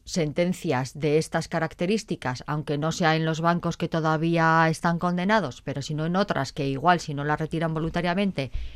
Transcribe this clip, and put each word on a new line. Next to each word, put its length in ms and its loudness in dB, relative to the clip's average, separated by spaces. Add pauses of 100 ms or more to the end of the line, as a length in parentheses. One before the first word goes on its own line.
sentencias 920 -2
de 200 2
estas 300 -2
características, 1000 -2
aunque 300 -2
no 140 -2
sea 240 2
en 100 0
los 160 -2
bancos 360 0
que 120 -2
todavía 800 4
están 300 0
condenados, 640 0
pero 200 -6
sino 240 -4
en 100 0
otras 380 0
que 160 -2
igual, 320 4
si 120 -8
no 120 -4
la 100 0
retiran 380 -2
voluntariamente, 800 -2 (240)